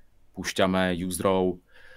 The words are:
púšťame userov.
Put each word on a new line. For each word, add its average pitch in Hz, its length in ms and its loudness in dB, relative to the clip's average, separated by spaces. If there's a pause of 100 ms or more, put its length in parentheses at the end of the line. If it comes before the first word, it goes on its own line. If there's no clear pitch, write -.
(380)
púšťame 92 640 2
userov. 92 560 0 (400)